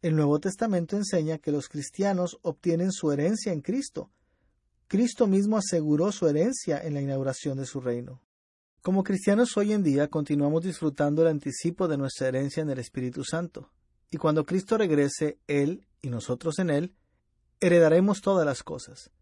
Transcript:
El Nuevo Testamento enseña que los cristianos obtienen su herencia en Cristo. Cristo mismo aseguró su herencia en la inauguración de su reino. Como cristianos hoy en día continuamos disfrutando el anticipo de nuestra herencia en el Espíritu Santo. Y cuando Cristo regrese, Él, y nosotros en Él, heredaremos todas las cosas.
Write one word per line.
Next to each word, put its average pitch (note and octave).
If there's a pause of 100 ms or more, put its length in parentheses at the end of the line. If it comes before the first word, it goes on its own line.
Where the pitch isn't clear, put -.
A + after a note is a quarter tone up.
El D#3+
Nuevo D3
Testamento F#3+
enseña E3
que D3+
los C#3+
cristianos F3+
obtienen E3+
su D#3
herencia F3+
en D3+
Cristo. - (760)
Cristo A#3
mismo G3+
aseguró E3
su F#3
herencia D#3
en D3+
la C#3+
inauguración C3+
de C3+
su C3+
reino. B2 (600)
Como F#3+
cristianos G3+
hoy G#3
en G#3
día D3
continuamos D3
disfrutando D3+
el E3
anticipo D#3+
de D#3
nuestra C3+
herencia C3+
en D#3
el C3
Espíritu B2+
Santo. - (380)
Y E3
cuando D#3
Cristo F#3+
regrese, D3 (100)
Él, C#3+ (160)
y C3+
nosotros B2
en F3+
Él, D3+ (680)
heredaremos F3
todas F#3+
las C#3
cosas. - (100)